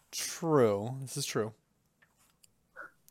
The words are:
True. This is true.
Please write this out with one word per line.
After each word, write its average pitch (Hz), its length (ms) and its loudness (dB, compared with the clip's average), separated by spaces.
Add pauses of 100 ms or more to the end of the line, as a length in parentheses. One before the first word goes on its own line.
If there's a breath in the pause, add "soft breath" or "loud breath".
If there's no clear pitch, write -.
(120)
True. 123 880 2
This 131 160 -10
is 139 80 -4
true. 110 280 -4 (1600 soft breath)